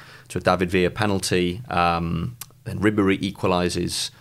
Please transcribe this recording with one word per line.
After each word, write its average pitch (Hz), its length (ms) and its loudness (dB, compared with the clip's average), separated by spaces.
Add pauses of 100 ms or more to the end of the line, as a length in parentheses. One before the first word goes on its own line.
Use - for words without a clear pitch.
(280)
to - 100 -10
a 92 40 -2
David 90 280 2
Villa 90 220 2
penalty. 92 800 0
Um, 85 680 0 (260)
then 95 160 -8
Ribéry 98 400 2
equalises 90 880 -2 (120)